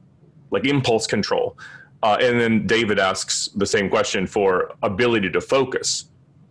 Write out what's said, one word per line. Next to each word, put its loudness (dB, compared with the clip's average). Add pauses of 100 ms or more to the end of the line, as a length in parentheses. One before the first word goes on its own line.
(520)
like -2
impulse 0
control? -2 (460)
Uh, 2
and 2
then 2
David 0
asks -2
the 0
same 0
question 0
for 0
ability 0
to 0
focus. -2 (460)